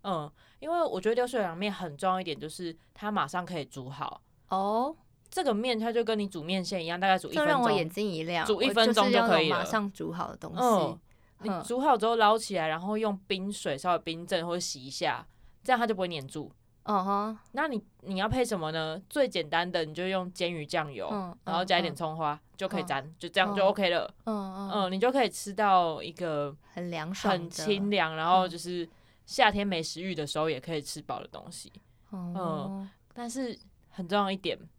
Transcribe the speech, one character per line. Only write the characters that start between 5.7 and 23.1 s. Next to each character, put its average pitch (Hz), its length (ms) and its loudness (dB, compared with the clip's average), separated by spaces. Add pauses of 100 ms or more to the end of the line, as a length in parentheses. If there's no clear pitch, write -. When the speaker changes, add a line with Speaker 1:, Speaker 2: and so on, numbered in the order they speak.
Speaker 1:
它 233 120 0
就 233 120 2
跟 226 160 0
你 202 80 -2
煮 165 160 -8
面 185 200 -2
线 180 200 -4
一 165 40 -6
样， 170 120 -4
大 196 80 2
概 190 100 6
煮 - 140 -6
一 - 40 -6
分 - 20 4
钟。 302 80 4
Speaker 2:
这 302 60 4
让 277 120 4
我 226 80 4
眼 175 180 2
睛 208 180 -2
一 160 140 -2
亮， 165 240 0
Speaker 1:
煮 208 160 2
一 262 80 4
分 226 240 6
钟 202 180 6
就 240 100 6
可 233 40 4
以 - 0 -
了。 - 0 -
Speaker 2:
我 208 60 4
就 - 20 8
是 160 160 6
要 175 80 2
有 170 60 0
马 - 20 -2
上 202 260 0
煮 165 220 -6
好 170 160 -6
的 - 80 -14
东 156 180 -12
西。 214 60 -2
Speaker 1:
嗯， 208 380 4 (420)
你 214 80 -4 (180)
煮 247 140 0
好 277 160 6
之 214 80 2
后 233 120 4
捞 220 200 8
起 208 180 -6
来， 160 100 2
Speaker 2:
哼。 160 40 0
Speaker 1:
然 165 120 -2
后 208 140 -2
用 214 300 0
冰 190 260 -4
水 170 240 -4
稍 180 180 0
微 170 60 2
冰 170 280 -8
镇 170 180 0
或 175 80 -2
者 180 60 -2
洗 131 260 -6
一 135 60 -12
下， 139 340 -2 (380)
这 254 100 2
样 233 60 2
它 233 80 2
就 214 80 0
不 185 60 -4
会 180 60 0
粘 147 200 -6
住。 147 240 -10 (320)
Speaker 2:
嗯 196 200 0
哼。 202 340 -2 (160)
Speaker 1:
那 294 140 -2
你， 233 140 -4 (200)
你 190 180 -6
要 214 100 0
配 247 160 2
什 202 140 -2
么 156 120 -2
呢？ 160 380 -4
最 277 180 2
简 156 220 -4
单 170 200 2
的， 170 160 0
你 156 80 -10
就 180 140 -4
用 185 260 -2
煎 175 200 -2
鱼 156 100 -6
酱 151 300 -2
油， 92 180 -6
Speaker 2:
嗯， 196 240 -6 (100)
Speaker 1:
然 165 100 -2
后 180 100 0
加 180 140 4
一 - 20 2
点 160 140 -2
葱 160 200 -4
花， 156 180 -2
Speaker 2:
嗯。 151 60 -8 (160)
Speaker 1:
就 190 120 -6
可 190 120 -4
以 151 40 -4
沾， 139 200 -4
Speaker 2:
嗯。 156 140 -16